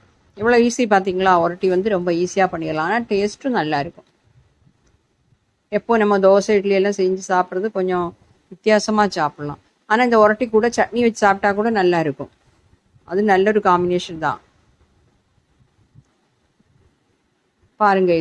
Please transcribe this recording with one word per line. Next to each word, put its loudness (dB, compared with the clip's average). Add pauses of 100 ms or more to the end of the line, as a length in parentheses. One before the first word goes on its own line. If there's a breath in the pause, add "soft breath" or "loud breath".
(400)
எவ்வளவு 2
ஈஸி -2 (100)
பாத்தீங்களா? 2 (120)
உருட்டி -2
வந்து 0
ரொம்ப -2 (120)
ஈஸியா -2
பண்ணிடலாம். -6
ஆனா -2 (120)
டேஸ்ட்டும் -4
நல்லா -2
இருக்கும். -18 (1700)
எப்போ -2 (100)
நம்ம 2
தோசை, 4
இட்லி 0
எல்லாம் 0
செஞ்சு -2
சாப்பிட்றது -2 (100)
கொஞ்சம் -2 (460)
வித்தியாசமா 0 (120)
சாப்பிடலாம். -6 (300)
ஆனா 2
இந்த 2
உருட்டி 2
கூட 2 (120)
சட்னி 0
வச்சு -2
சாப்பிட்டா 2
கூட -2 (100)
நல்லா 2
இருக்கும். -8 (800)
அது -4 (120)
நல்ல 4
ஒரு 0
காம்பினேஷன் -2
தான். -6 (3500)
பாருங்க, 2